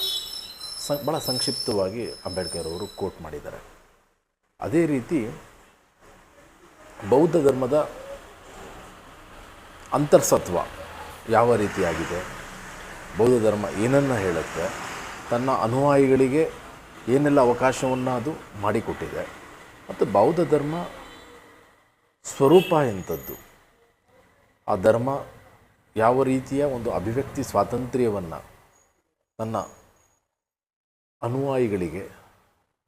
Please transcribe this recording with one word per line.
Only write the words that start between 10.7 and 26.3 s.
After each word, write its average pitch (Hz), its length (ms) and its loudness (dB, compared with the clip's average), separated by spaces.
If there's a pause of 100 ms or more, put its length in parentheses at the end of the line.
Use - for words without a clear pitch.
ಯಾವ 117 260 4
ರೀತಿಯಾಗಿದೆ, 87 640 -2 (1000)
ಬೌದ್ಧ 117 260 4
ಧರ್ಮ 104 220 2 (120)
ಏನನ್ನು 131 380 4
ಹೇಳುತ್ತೆ, 85 720 -2 (420)
ತನ್ನ 135 220 0
ಅನುಯಾಯಿಗಳಿಗೆ 135 1000 4 (560)
ಏನೆಲ್ಲ 143 340 4
ಅವಕಾಶವನ್ನು 127 680 2
ಅದು 120 500 -6
ಮಾಡಿಕೊಟ್ಟಿದೆ, 82 640 -2 (680)
ಮತ್ತು - 160 0
ಬೌದ್ಧ 139 460 4
ಧರ್ಮ 151 240 2 (1500)
ಸ್ವರೂಪ 170 500 6 (140)
ಎಂಥದ್ದು, 87 480 -6 (1300)
ಆ 107 80 0
ಧರ್ಮ 117 500 2 (720)
ಯಾವ 127 280 4
ರೀತಿಯ 131 400 0